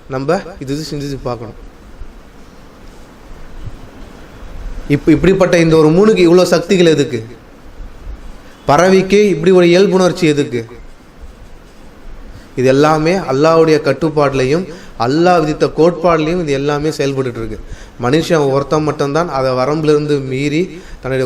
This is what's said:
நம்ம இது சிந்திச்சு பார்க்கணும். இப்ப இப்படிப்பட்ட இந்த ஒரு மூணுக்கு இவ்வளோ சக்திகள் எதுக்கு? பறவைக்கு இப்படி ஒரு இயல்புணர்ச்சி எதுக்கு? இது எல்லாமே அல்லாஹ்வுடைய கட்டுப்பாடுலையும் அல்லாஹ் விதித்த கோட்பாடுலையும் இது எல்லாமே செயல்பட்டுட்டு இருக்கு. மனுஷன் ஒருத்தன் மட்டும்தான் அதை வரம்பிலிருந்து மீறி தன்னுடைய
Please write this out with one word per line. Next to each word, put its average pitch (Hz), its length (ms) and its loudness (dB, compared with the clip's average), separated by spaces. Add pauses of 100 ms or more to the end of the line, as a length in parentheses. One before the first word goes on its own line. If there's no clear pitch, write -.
(160)
நம்ம 143 240 -2 (240)
இது 139 180 -6 (100)
சிந்திச்சு 143 280 -8 (100)
பார்க்கணும். 113 300 -10 (3250)
இப்ப 143 200 0
இப்படிப்பட்ட 175 500 2
இந்த 160 160 2
ஒரு 156 160 4
மூணுக்கு 202 300 4
இவ்வளோ 180 180 6 (100)
சக்திகள் 175 400 4
எதுக்கு? 123 240 -2 (1500)
பறவைக்கு 190 500 4 (140)
இப்படி 165 260 2
ஒரு 175 140 6
இயல்புணர்ச்சி 180 600 2
எதுக்கு? 120 280 -4 (2000)
இது 127 140 2
எல்லாமே 156 400 2 (180)
அல்லாஹ்வுடைய 156 460 4 (100)
கட்டுப்பாடுலையும் 143 800 0 (400)
அல்லாஹ் 170 360 2
விதித்த 151 240 -2 (120)
கோட்பாடுலையும் 165 680 2
இது 147 140 -4
எல்லாமே 147 400 -2
செயல்பட்டுட்டு 135 440 -4
இருக்கு. 107 160 -8 (460)
மனுஷன் 156 400 0 (120)
ஒருத்தன் 151 320 -2
மட்டும்தான் 147 500 -2
அதை 131 200 0
வரம்பிலிருந்து 147 580 0 (140)
மீறி 143 320 -2 (400)
தன்னுடைய 131 240 -4